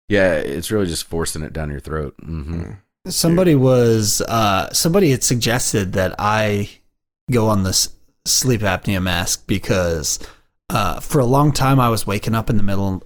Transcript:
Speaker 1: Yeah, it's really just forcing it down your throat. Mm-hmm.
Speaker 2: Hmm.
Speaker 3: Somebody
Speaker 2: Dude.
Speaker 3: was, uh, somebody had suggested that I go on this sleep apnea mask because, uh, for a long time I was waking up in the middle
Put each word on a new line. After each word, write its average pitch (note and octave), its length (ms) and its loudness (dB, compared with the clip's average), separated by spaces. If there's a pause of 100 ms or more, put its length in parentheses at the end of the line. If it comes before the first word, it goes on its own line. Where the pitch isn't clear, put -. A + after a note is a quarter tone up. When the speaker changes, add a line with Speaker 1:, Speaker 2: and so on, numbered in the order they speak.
Speaker 1:
Yeah, F#2+ 280 2
it's D2 360 -4
really G#2 140 0
just E2 220 -4
forcing E2 360 -6
it - 80 -10
down D#2 180 -6
your C#2+ 120 -8
throat. D2+ 420 -8
Mm-hmm. E2 380 -8
Speaker 2:
Hmm. G2 100 -12 (380)
Speaker 3:
Somebody E3+ 440 2
Speaker 2:
Dude. C3+ 80 4
Speaker 3:
was, A#2 600 2
uh, G2+ 500 0
somebody F3 400 2
had B2+ 120 0
suggested A#2 680 0
that F#2 240 -2
I G#2 520 0 (600)
go A2 200 2
on G2+ 140 2
this - 260 0 (360)
sleep A#2+ 360 0
apnea F#2+ 420 0
mask F2+ 440 -2
because, F2 720 -2 (500)
uh, F#2+ 300 -2
for - 200 -2
a B2 60 2
long C#3+ 280 4
time C3+ 260 2
I B2 100 4
was A2 160 -2
waking G#2 300 -2
up A2 140 -2
in A2+ 80 2
the G#2 60 8
middle G2 420 2